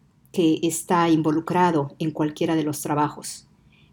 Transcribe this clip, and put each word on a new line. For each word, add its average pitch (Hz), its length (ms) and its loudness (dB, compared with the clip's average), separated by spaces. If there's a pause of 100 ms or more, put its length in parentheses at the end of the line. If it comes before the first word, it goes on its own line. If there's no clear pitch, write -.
(320)
que 160 320 2
está 170 460 0
involucrado 160 920 2
en 160 120 -2
cualquiera 160 440 -2
de 156 80 0
los 147 180 -4
trabajos. - 680 -4 (460)